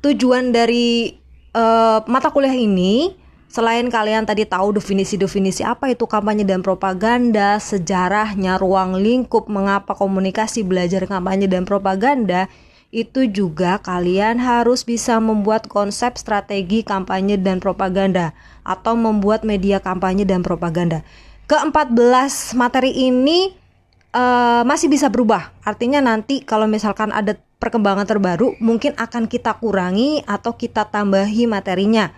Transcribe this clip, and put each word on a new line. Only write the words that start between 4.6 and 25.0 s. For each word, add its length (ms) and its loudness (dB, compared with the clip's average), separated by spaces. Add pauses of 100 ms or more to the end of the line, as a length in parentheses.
definisi-definisi 880 -2
apa 260 -4
itu 160 -2
kampanye 400 -2
dan 160 0
propaganda, 960 0
sejarahnya, 1000 -2
ruang 400 0
lingkup, 480 0
mengapa 480 -2
komunikasi 680 -2
belajar 480 0
kampanye 380 0
dan 160 0
propaganda, 880 0 (400)
itu 380 -2
juga 500 -2
kalian 600 0
harus 420 2
bisa 380 -2
membuat 480 0
konsep 500 -2
strategi 640 -2
kampanye 560 -2
dan 240 0
propaganda 720 0 (320)
atau 300 -2
membuat 480 0
media 340 0
kampanye 480 -2
dan 160 0
propaganda. 600 -2 (400)
Keempat 480 0
belas 600 2
materi 400 0
ini, 600 2 (600)
eh, 520 2
masih 200 0
bisa 240 2